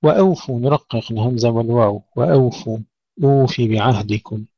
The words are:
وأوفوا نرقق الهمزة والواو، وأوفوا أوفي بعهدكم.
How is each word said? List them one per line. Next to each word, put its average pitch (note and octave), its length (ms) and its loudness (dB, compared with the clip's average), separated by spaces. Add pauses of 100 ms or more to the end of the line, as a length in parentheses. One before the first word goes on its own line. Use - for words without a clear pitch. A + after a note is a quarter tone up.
وأوفوا D#3 560 2
نرقق B2 520 -2
الهمزة A#2 380 0
والواو، A2+ 520 0 (140)
وأوفوا B2+ 640 0 (460)
أوفي C#3 440 2
بعهدكم. G#2+ 800 -2 (120)